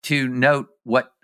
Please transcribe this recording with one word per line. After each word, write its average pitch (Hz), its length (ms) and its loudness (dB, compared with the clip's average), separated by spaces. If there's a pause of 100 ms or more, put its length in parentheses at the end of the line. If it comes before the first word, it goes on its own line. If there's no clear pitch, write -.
to 143 220 -2
note 131 440 0 (120)
what 123 300 -2 (120)